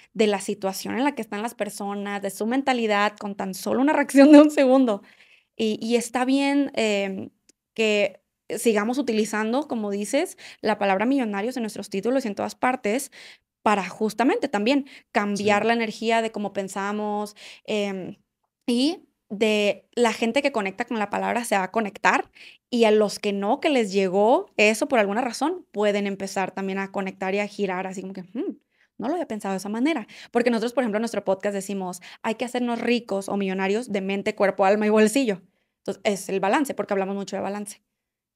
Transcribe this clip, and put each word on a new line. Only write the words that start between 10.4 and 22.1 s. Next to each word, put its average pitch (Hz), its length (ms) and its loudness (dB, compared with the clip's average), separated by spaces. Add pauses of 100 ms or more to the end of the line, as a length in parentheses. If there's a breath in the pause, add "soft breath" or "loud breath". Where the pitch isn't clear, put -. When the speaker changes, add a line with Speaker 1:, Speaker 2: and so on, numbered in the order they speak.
Speaker 1:
la 214 180 0
palabra 196 260 0
millonarios 220 520 -2
en 226 60 -6
nuestros 208 260 -10
títulos 233 360 -2
y - 20 -4
en 202 80 -6
todas 208 200 -6
partes 254 560 -2 (520 loud breath)
para 202 240 2
justamente 247 600 0
también 262 380 2 (240 loud breath)
cambiar 208 520 2
Speaker 2:
Sí. 220 40 0
Speaker 1:
la 233 60 4
energía 226 480 0
de 220 100 -4
cómo 208 220 -6
pensamos, 208 840 -6 (300 loud breath)
em, 202 520 -4 (500)
y 269 380 0 (240)
de 208 640 0
la 233 200 2
gente 233 280 0
que 277 100 0
conecta 202 340 -6
con 240 140 -6
la 208 120 -4
palabra 196 340 -2
se 220 120 -2
va 190 80 0
a 185 60 -12
conectar 220 600 0 (400 loud breath)